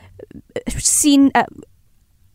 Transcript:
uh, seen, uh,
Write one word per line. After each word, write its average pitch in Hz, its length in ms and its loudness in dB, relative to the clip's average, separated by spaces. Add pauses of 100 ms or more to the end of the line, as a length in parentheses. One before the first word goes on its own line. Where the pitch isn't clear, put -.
(340)
uh, - 260 -14 (160)
seen, 277 580 2
uh, 240 100 2 (920)